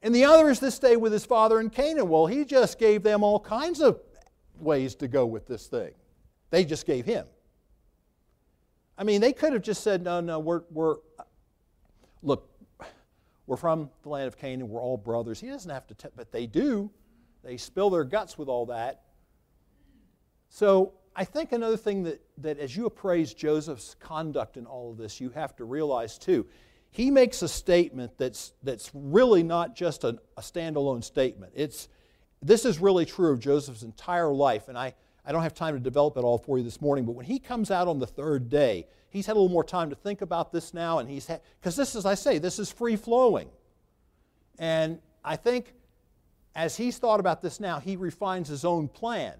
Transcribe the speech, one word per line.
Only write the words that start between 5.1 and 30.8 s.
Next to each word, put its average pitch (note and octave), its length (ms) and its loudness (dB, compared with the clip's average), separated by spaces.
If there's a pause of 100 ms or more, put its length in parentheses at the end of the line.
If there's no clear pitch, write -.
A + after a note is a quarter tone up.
with A2+ 220 -6
this A#2 200 -10
thing. G#2+ 260 -8 (580)
They F3 160 4
just D3+ 180 -6
gave B2+ 220 -2
him. - 200 -4 (1700)
I F#3+ 40 -8
mean, G#3 200 2
they C4 100 4
could D4+ 220 0
have G#3 80 -2
just G#3+ 200 -6
said, F#3+ 220 0
"No, F3 160 -2
no, E3+ 200 -4
we're, E3 200 -2 (100)
we're, D#3 260 -2 (1300)
look, C#3+ 240 -2 (1000)
we're C3 100 -4
from D#3+ 320 -2 (140)
the D3 80 -18
land C#3 180 -6
of - 80 -12
Canaan, C3 320 -10
we're A2+ 140 -8
all B2+ 160 -4
brothers." A2+ 420 -6
He A3 80 -16
doesn't A#3+ 220 -14
have C3+ 160 -12
to, A2 80 -20
t-, - 200 -20
but B2 160 -20
they A#2+ 160 -6
do. G#3 440 -2 (520)
They B2+ 140 -14
spill F#3+ 320 -2
their F3 160 2
guts F#3+ 320 -6
with D3 120 -10
all B2 180 -2
that. A#2+ 380 -8 (1500)
So G3 420 4 (240)
I F#3+ 80 -4
think D4+ 280 -6
another A3+ 260 -2
thing G3 240 -4
that, D#3+ 180 -8 (180)
that D3 200 -8
as C#3 180 -10
you A#3 80 -6
appraise F3 480 -2
Joseph's D3+ 680 -4
conduct D3+ 580 -8
in A#2+ 80 -16
all B2 240 -14
of A2+ 80 -16
this, A2 200 -12
you B2+ 120 -8
have C#3+ 260 -10
to B2 80 -12
realize B2+ 540 -4
too, D3+ 260 2 (460)
he B3 200 0
makes B3+ 300 6
a E3+ 80 -2
statement D#3 720 0
that's, - 340 -6 (100)
that's B2+ 300 -8
really E3+ 500 6
not E3+ 320 -2
just E3 300 -4
a, B2 140 -2 (180)
a - 60 -14
standalone C#3+ 600 -4